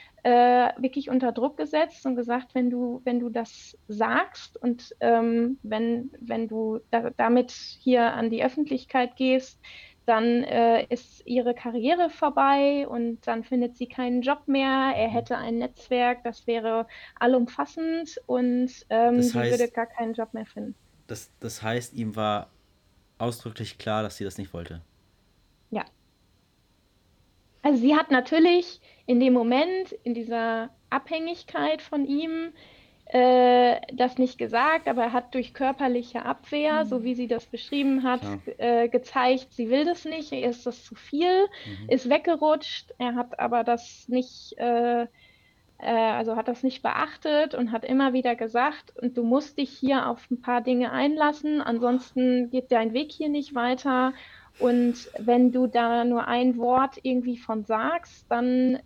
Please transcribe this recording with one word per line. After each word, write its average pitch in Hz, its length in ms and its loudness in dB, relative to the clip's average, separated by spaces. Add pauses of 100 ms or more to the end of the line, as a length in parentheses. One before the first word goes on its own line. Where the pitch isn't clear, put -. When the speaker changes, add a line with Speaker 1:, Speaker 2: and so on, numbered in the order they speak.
(240)
Speaker 1:
äh, 247 480 6 (100)
wirklich 262 280 -4
unter 254 220 0
Druck 247 260 -2
gesetzt 311 480 -2
und 262 100 -2
gesagt, 240 400 -4
„Wenn 247 140 2
du, 247 360 -4
wenn 247 140 0
du 240 100 -4
das - 480 -10 (100)
sagst 226 720 -2
und, 240 380 -4
ähm, 233 640 2
wenn, 233 560 -4
wenn 226 280 -4
du 220 320 -4 (120)
da, 233 200 -2
damit 240 400 2
hier - 600 0
an 226 160 -2
die 226 140 -2
Öffentlichkeit 262 760 -2
gehst, 262 420 0 (460)
dann, 240 380 4
äh, 233 460 2
ist - 360 -8
ihre 240 300 0
Karriere 262 540 0
vorbei 277 800 2
und 233 400 -6
dann 226 160 -4
findet 240 340 -2
sie 247 100 -8
keinen 247 340 -2
Job 285 260 -2
mehr.“ 269 480 2
Er 220 140 0
Speaker 2:
Mhm. - 0 -
Speaker 1:
hätte 233 280 -4
ein 233 200 -4
Netzwerk, 247 680 -2
das 233 240 -10
wäre 226 400 -2 (320)
allumfassend 285 960 -2 (100)
und, 247 600 -2
ähm, 233 260 4
Speaker 2:
Das 247 160 2
Speaker 1:
sie - 20 -2
Speaker 2:
heißt, 240 160 0
Speaker 1:
würde 240 200 0
gar 226 180 -4
keinen 226 260 -6
Job 226 200 -8
mehr 220 120 -10
finden. 214 300 -12 (320)
Speaker 2:
das, - 320 -14
das - 240 -12
heißt, 120 300 -4
ihm 110 220 -6
war 107 340 -2 (720)
ausdrücklich 117 580 -8
klar, 107 260 -4
dass 101 140 -10
sie 104 80 -8
das 92 120 -10
nicht 98 160 -12
wollte? 85 280 -12 (880)
Speaker 1:
Ja. 214 160 -8 (1800)
Also 277 180 4
sie 277 160 4
hat 311 160 0
natürlich 330 680 4 (280)
in 247 120 4
dem 262 140 6
Moment, 294 580 0 (120)
in 240 100 -4
dieser 226 600 -6 (140)
Abhängigkeit 311 920 -4
von 285 240 -4
ihm, 320 480 -4 (540)
äh, 247 720 6 (140)
das 247 240 0
nicht 254 200 0
gesagt, 254 500 0
aber 240 160 0
er 233 100 -2
hat 247 220 -4
durch 247 180 -6
körperliche 247 720 -2
Abwehr, 294 440 -4
Speaker 3:
Mhm. 311 160 0
Speaker 1:
so 233 180 -4
wie 247 120 -2
sie 247 120 -4
das 233 200 -4
beschrieben 269 560 -2
hat, 254 160 0
Speaker 2:
Klar. 202 260 -8
Speaker 1:
äh, 233 440 0
gezeigt, 254 640 0
sie 226 160 -4
will 285 160 2
das 339 200 -4
nicht, 311 260 -10
ihr 254 180 -2
ist 240 160 -6
das 233 180 -10
zu - 120 -20
viel, 359 520 2 (180)
Speaker 2:
Mhm. 101 220 -12
Speaker 1:
ist 247 220 0
weggerutscht. 311 880 0
Er 247 160 -2
hat 247 240 -6
aber 233 240 0
das 233 440 -4
nicht, - 500 -6
äh, 240 500 0 (720)
äh, - 140 -4
also 226 440 0
hat 220 120 -4
das 240 160 -4
nicht 262 180 -2
beachtet 302 720 0
und 240 160 -2
hat 226 140 -4
immer 262 280 2
wieder 247 220 0
gesagt, 226 640 -4
Und 247 160 -4
du 240 60 0
musst 262 340 0
dich 277 200 -2
hier 262 320 0
auf - 220 -8
ein 247 100 -4
paar 240 200 0
Dinge 247 300 0
einlassen, 302 720 0
ansonsten 247 880 0
geht 254 220 -4
dein 226 220 2
Weg 302 180 -4
hier 311 180 -4
nicht 285 260 -4
weiter. 254 580 0 (440)
Und 240 520 2 (100)
wenn 240 320 4
du 254 160 2
da 233 380 0
nur 240 220 0
ein 247 300 2
Wort 254 460 0
irgendwie 247 340 -2
von 220 280 -6
sagst, 262 640 -4
dann, 254 560 2